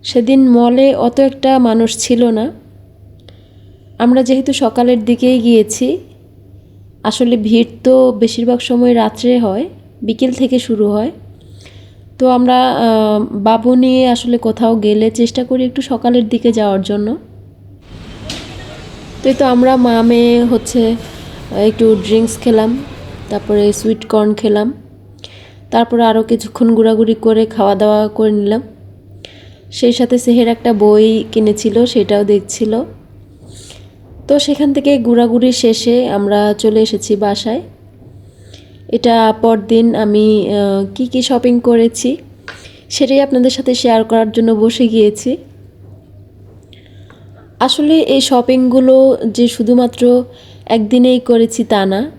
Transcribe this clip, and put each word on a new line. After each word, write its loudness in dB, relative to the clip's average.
সেদিন 2
মলে 4
অত -2
একটা 0
মানুষ 0
ছিল 0
না। -4
আমরা 2
যেহেতু 0
সকালের 0
দিকেই 0
গিয়েছি, 0
আসলে 0
ভিড় 2
তো 4
বেশিরভাগ -2
সময় 0
রাত্রে 0
হয়, -2
বিকেল -2
থেকে -2
শুরু -2
হয়। -2
তো 2
আমরা, 2
আহ, 0
বাবু 0
নিয়ে 2
আসলে -2
কোথাও 0
গেলে 0
চেষ্টা -2
করি -2
একটু -4
সকালের 0
দিকে 0
যাওয়ার 0
জন্য। -4
তো 2
এই 2
তো 0
আমরা 2
মা 2
মেয়ে 4
হচ্ছে, -2
আহ, -6
একটু 2
ড্রিঙ্কস 0
খেলাম, 0
তারপরে -2
সুইট -4
কর্ন 0
খেলাম, -2
তারপরে 0
আরও 2
কিছুক্ষণ -2
ঘোরাঘুরি 2
করে 0
খাওয়া 0
দাওয়া 0
করে -2
নিলাম। -2
সেই 0
সাথে 0
সেহের 2
একটা -2
বই 4
কিনেছিল, 0
সেটাও 0
দেখছিল। -2
তো 2
সেখান -2
থেকে 0
ঘোরাঘুরি 2
শেষে 0
আমরা 0
চলে 0
এসেছি -2
বাসায়। -4
এটা 2
পরদিন 2
আমি, 2
আহ, -2
কি -6
কি -4
শপিং 0
করেছি 0
সেটাই 0
আপনাদের 2
সাথে -4
শেয়ার 2
করার 0
জন্য 0
বসে 2
গিয়েছি। 0
আসলে 2
এই 2
শপিংগুলো 2
যে 0
শুধুমাত্র 0
একদিনেই 2
করেছি 0
তা 0
না। -4